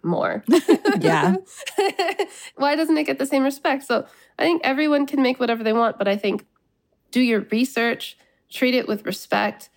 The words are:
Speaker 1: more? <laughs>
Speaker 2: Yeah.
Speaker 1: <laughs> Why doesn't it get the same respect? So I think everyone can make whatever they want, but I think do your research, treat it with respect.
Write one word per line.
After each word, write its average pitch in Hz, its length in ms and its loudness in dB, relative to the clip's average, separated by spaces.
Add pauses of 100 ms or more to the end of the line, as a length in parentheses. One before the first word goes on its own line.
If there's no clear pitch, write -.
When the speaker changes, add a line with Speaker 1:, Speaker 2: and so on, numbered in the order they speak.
Speaker 1:
more? 170 460 -2
<laughs> 349 520 4
Speaker 2:
Yeah. 160 360 2 (420)
Speaker 1:
<laughs> 392 380 -2 (400)
Why 285 200 0
doesn't 320 200 2
it 302 80 0
get 277 140 -4
the 269 80 -2
same 269 180 2
respect? 277 400 -2
So - 220 -2 (320)
I - 40 -2
think 330 220 2
everyone 285 420 0
can 269 160 0
make 254 180 0
whatever 233 240 -2
they 220 80 2
want, 226 260 0
but 196 100 0
I 202 80 2
think 208 300 -4 (640)
do 247 100 0
your 233 200 2 (100)
research, 233 640 -2 (340)
treat 254 240 0
it 247 140 0
with 214 180 -4
respect. - 720 -4